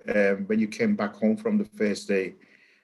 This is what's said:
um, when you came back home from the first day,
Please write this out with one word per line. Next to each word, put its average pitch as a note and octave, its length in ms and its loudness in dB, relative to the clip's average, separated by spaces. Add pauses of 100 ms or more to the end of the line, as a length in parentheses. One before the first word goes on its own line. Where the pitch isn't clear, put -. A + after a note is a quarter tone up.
(160)
um, G2+ 320 2
when A2 120 0
you A2 80 0
came G#2+ 280 -2
back G#2 200 -4
home A2 220 2
from G#2+ 200 0
the G2+ 80 0
first - 420 -4
day, F#2+ 280 -2 (480)